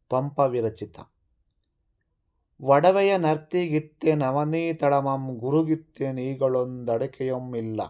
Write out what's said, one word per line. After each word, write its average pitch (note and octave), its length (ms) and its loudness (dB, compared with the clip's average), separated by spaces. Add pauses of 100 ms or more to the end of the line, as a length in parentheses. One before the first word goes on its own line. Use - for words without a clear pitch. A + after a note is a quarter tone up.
ಪಂಪ C#3 300 -2
ವಿರಚಿತ. A#2+ 600 -2 (1600)
ಒಡವೆಯ F#3+ 560 6
ನರ್ತಿಗಿತ್ತೆ D#3 1000 0
ನವನೀತಳಮಂ C#3+ 1200 0
ಗುರುಗಿತ್ತೆ D3+ 720 -2
ನೀಗಳೊಂದಡಕೆಯೊಂ B2+ 1400 -4
ಇಲ್ಲ. A2+ 340 -6